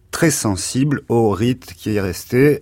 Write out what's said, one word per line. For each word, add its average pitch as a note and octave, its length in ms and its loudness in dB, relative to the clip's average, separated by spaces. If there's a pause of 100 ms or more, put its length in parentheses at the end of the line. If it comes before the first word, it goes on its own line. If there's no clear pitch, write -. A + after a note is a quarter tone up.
(120)
très E3 200 0
sensible A#2+ 760 -2
au A2+ 220 2
rite A#2 440 -2
qui A2 200 -4
est G2+ 60 0
resté, B2 600 0